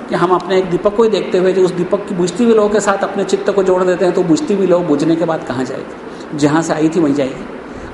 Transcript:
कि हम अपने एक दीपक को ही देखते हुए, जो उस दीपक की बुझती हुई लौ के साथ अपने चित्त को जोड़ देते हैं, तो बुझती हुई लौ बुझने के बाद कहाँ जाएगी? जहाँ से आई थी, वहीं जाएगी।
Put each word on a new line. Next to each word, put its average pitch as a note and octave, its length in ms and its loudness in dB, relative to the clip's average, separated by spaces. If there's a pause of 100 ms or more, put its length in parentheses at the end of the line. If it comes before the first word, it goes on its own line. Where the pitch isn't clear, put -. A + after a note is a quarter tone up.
कि - 60 -4
हम F3 160 2
अपने F#3 280 2
एक F#3 120 0
दीपक G3+ 260 0
को A3+ 60 4
ही A3+ 60 4
देखते F#3+ 300 0
हुए, F#3 140 2
जो F#3 120 2
उस F3 60 2
दीपक F3+ 380 -4
की G#3 60 -6
बुझती F3+ 300 0
हुई A#3 100 4
लौ G#3 140 4
के G#3 120 0
साथ G3 240 0
अपने F#3+ 200 -2
चित्त G3 260 -2
को G3 120 2
जोड़ F#3 220 2
देते F3+ 200 0
हैं, F3+ 100 2
तो F#3 80 2
बुझती E3+ 320 2
हुई F#3+ 120 0
लौ F3 140 4
बुझने D#3 360 0
के E3 80 0
बाद D#3+ 200 -2
कहाँ B2+ 200 -4
जाएगी? - 760 -10
जहाँ D3 240 2
से E3 100 0
आई D#3 160 2
थी, E3+ 120 0
वहीं C#3+ 140 2
जाएगी। C3 300 -4 (500)